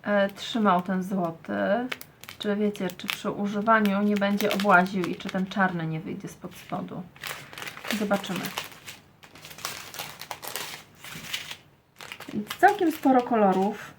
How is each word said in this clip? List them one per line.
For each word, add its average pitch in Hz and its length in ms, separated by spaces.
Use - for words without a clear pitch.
e, 202 260
trzymał 202 520
ten 185 220
złoty. 180 500
Czy 208 160
wiecie, 202 320
czy 202 100
przy - 240
używaniu 208 720
nie 208 140
będzie 202 360
obłaził 190 520
i 165 120
czy - 140
ten 190 160
czarny 180 420
nie 160 120
wyjdzie 190 280
spod - 280
spodu. - 480
Zobaczymy. 196 400
Więc 208 220
całkiem 381 360
sporo 262 300
kolorów. 208 760